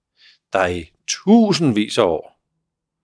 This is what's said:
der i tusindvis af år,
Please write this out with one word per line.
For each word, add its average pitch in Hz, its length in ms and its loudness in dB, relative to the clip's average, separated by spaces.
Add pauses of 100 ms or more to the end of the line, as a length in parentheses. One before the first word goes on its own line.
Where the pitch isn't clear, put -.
(520)
der 95 140 0
i 90 240 -8 (180)
tusindvis 170 880 0
af 120 40 2
år, 82 380 -4 (640)